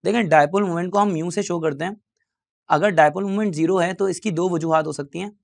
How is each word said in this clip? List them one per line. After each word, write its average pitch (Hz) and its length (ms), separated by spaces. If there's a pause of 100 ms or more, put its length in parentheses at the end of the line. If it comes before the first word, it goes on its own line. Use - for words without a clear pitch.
देखें, 226 160
dipole 165 480
moment 175 200
को 202 100
हम 208 120
म्यू 170 200
से 202 120
शो 175 160
करते 156 260
हैं। 208 160 (680)
अगर 170 260
dipole 160 340
moment 202 220
ज़ीरो 165 260
है, 180 160
तो 190 160
इसकी 190 220
दो 175 180
वजूहात 160 380
हो 175 60
सकती 143 260
हैं। 202 120 (120)